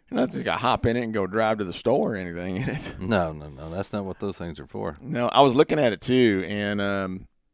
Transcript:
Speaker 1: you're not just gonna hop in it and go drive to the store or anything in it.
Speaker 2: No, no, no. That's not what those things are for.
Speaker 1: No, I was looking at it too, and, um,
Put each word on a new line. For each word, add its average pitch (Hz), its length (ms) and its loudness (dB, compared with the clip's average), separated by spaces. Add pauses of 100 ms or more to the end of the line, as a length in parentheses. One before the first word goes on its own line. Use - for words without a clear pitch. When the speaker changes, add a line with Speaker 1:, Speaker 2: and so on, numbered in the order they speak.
Speaker 1:
you're 156 100 -4
not - 120 0
just 135 120 -8
gonna 87 140 -2
hop 120 280 0
in 117 120 2
it 123 60 -2
and 110 100 -4
go 101 140 0
drive 110 320 0
to 104 40 -4
the 87 100 -4
store 135 400 0
or - 40 -4
anything 90 400 -6
in 123 120 -4
it. - 300 -8
Speaker 2:
No, 90 320 0
no, 76 160 -12
no. 73 220 -14
That's 92 240 -8
not 101 120 -6
what 92 140 -10
those 98 180 -6
things 82 220 -10
are 69 80 -14
for. 101 340 -8
Speaker 1:
No, 123 280 -4
I 131 120 6
was 131 140 8
looking 151 240 4
at 120 140 4
it 87 80 -6
too, 117 460 4
and, 104 340 -2
um, 98 460 -4 (260)